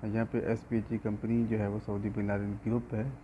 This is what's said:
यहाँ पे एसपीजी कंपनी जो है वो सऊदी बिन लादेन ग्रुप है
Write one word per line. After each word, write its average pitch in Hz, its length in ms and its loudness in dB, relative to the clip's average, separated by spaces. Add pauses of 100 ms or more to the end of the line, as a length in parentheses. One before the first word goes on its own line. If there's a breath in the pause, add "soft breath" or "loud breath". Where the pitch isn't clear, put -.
यहाँ 110 220 0
पे 120 120 -2
एसपीजी 113 600 0
कंपनी 113 480 2
जो 110 100 2
है 104 120 2
वो 104 100 -2
सऊदी 104 320 -2
बिन 101 180 0
लादेन 101 260 0
ग्रुप 117 380 0
है 123 200 -2 (120)